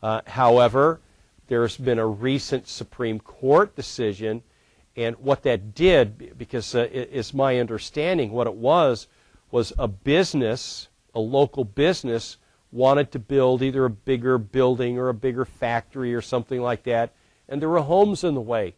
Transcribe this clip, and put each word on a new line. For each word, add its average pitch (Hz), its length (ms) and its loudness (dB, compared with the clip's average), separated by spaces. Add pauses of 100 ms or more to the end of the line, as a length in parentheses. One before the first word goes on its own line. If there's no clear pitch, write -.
Uh, 110 240 -2
however, 123 720 4 (480)
there's 120 300 0
been 123 220 0
a 113 80 0
recent 127 600 -4
Supreme 113 520 -8
Court 156 560 2
decision, 110 640 -6 (540)
and 117 220 -4
what 135 260 -2
that 107 320 -2
did, 143 600 2
because, 120 360 -10
uh, 120 180 0
it, 127 200 -6
it's 127 220 -8
my 135 260 2
understanding 123 720 -4
what 117 160 -2
it 101 80 -6
was, 131 520 2 (440)
was 120 260 0
a 127 100 -2
business, 135 1000 -2 (260)
a 117 60 -6
local 131 440 0
business, 120 760 -2 (340)
wanted 131 400 2
to 135 80 -8
build 127 420 2
either 131 240 0
a 127 40 2
bigger 123 500 0
building 123 580 0
or 127 120 -2
a 123 40 -2
bigger 123 320 -4
factory 120 680 -4
or 117 60 -2
something 123 380 -4
like 123 220 -4
that, 117 320 -2 (340)
and 143 140 -6
there 160 80 -2
were 170 120 2
homes 185 420 2
in 170 100 0
the 131 80 -2
way. 107 360 -4